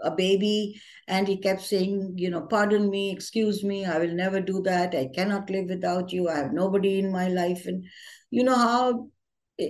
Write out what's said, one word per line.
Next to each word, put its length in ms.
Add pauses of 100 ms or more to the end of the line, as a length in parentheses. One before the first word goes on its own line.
a 80
baby. 680 (280)
And 200
he 100
kept 240
saying, 560
you 120
know, 120
"Pardon 480
me, 220
excuse 520
me, 220
I 120
will 160
never 280
do 220
that. 300
I 200
cannot 360
live 200
without 420
you. 180
I 60
have 180
nobody 460
in 120
my 180
life." 360
And 200 (440)
you 140
know 120
how 540 (500)
i-, 100